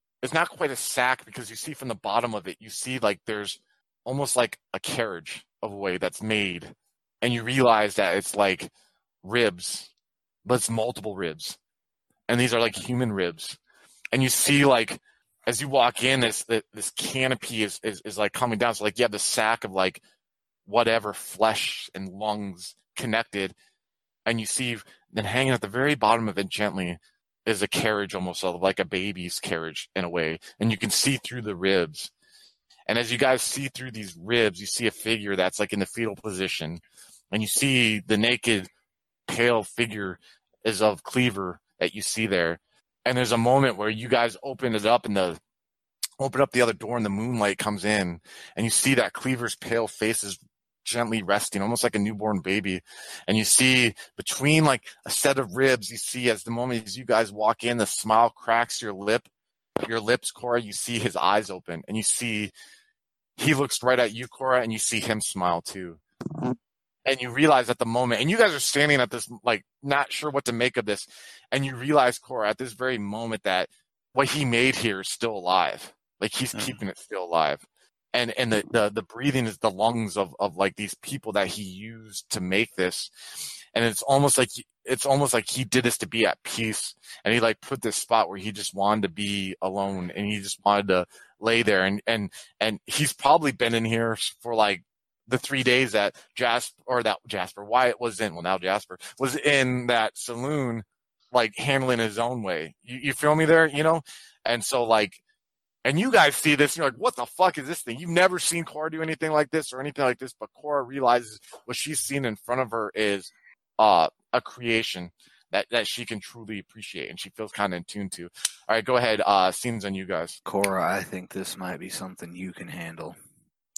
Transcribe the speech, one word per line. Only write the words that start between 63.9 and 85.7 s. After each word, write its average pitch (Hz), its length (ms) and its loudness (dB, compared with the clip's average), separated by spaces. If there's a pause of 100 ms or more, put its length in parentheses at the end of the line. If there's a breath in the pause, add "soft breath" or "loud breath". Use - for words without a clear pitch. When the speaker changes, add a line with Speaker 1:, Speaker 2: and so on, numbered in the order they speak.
Speaker 1:
at 117 140 2
you, 120 160 -10
Cora, 131 320 0
and 113 120 -2
you 110 60 -4
see 110 220 -2
him 107 220 -2
smile 87 400 -2
too. 87 360 -12 (1080)
And 135 160 0
you 123 100 -6
realize 131 380 6
at 120 100 -2
the 117 80 0
moment, 117 340 2
and 143 100 2
you 214 60 2
guys 208 180 6
are 139 60 -4
standing 143 400 4
at 117 100 0
this, 120 180 -8 (140)
like, 113 220 0 (180)
not 139 300 0
sure 151 180 -4
what 139 140 -2
to 120 80 -2
make 120 240 0
of 117 100 0
this, 104 220 -4 (420 loud breath)
and 139 160 0
you 135 80 -6
realize, 127 440 4
Cora, 110 320 -2
at 107 80 -2
this 123 160 -10
very 127 240 -2
moment 107 440 -6
that 92 280 0 (420)
what 131 160 2
he 147 160 0
made 123 320 4
here 101 240 -2
is - 80 -8
still 117 280 -4
alive. 90 580 0 (260)
Like, 107 140 -2
he's - 180 -4
Speaker 2:
Mm. 110 80 -8
Speaker 1:
keeping 113 280 -6
it - 100 -10
still 95 260 -10
alive. 80 420 0 (480)
And, 117 240 0
and 120 140 0
the, 104 180 4
the, 107 200 4
the 104 120 -4
breathing 127 440 0
is 107 120 -6
the 110 120 0
lungs 107 460 0
of, 95 220 -2
of, 90 180 -2
like, 98 200 0
these 101 180 -8
people - 380 -10
that 101 160 2
he 110 140 -8
used 107 680 -14
to 104 100 -4
make 95 360 0
this. 92 340 -2 (640 loud breath)
And 117 100 2
it's 110 180 0
almost 139 360 4
like, 123 120 4 (340)
it's 127 220 -2
almost 139 280 2
like 113 140 0
he 131 160 -4
did 127 180 2